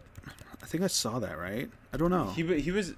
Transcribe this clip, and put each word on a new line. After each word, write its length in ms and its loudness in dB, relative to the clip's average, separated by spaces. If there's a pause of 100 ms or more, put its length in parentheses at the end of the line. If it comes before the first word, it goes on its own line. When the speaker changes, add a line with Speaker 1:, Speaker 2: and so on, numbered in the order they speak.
(640)
Speaker 1:
I 40 -14
think 180 0
I 20 4
saw 320 0
that, 180 -4
right? 320 -4 (240)
I 40 -6
don't 140 4
know. 180 4
Speaker 2:
He 160 0
wa-, 100 4
he 160 2
was 280 0